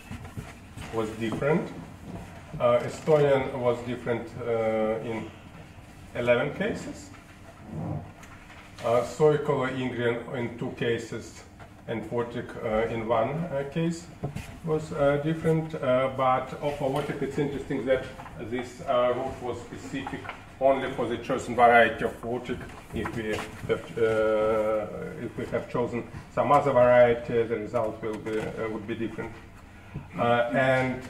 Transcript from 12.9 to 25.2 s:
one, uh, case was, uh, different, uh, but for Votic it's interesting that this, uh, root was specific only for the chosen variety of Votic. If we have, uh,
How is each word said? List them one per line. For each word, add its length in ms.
one, 240
uh, 400
case 360
was, 280
uh, 260
different, 560
uh, 420
but 320
for 120
Votic 300
it's 160
interesting 480
that 220
this, 400
uh, 260
root 280
was 180
specific 600
only 300
for 140
the 120
chosen 360
variety 500
of 180
Votic. 360
If 200
we 220
have, 300
uh, 880